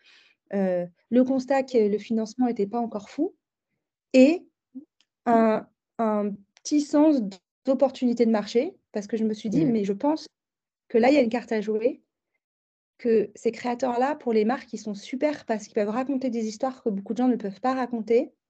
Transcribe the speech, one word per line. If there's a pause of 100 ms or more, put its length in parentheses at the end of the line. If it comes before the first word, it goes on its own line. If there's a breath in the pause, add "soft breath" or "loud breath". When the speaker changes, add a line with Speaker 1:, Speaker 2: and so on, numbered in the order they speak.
(540 soft breath)
Speaker 1:
Heu, (220)
le
constat
que (100)
le
financement
était
pas
encore
fou (760)
et (800)
un, (320)
un (300)
petit
sens (460)
d'opportunité
de
marché (160)
parce
que
je
me
suis
dit :
Speaker 2:
Mmh. «
Speaker 1:
Mais
je
pense (600)
que
là,
il
y
a
une
carte
à
jouer, (960)
que
ces
créateurs-là,
pour
les
marques,
ils
sont
super
parce
qu'ils
peuvent
raconter
des
histoires
que
beaucoup
de
gens
ne
peuvent
pas
raconter. » (180)